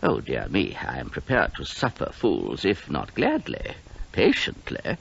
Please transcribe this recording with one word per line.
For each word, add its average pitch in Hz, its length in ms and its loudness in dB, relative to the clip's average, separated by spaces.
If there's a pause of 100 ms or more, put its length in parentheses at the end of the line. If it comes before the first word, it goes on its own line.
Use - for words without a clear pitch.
Oh, 135 200 2
dear 53 260 -2
me, 76 340 2
I - 160 -4
am - 120 -6
prepared - 460 2
to 69 100 -8
suffer - 480 -2
fools, 57 500 0
if 95 260 2
not - 260 -2
gladly, - 600 0 (380)
patiently - 880 2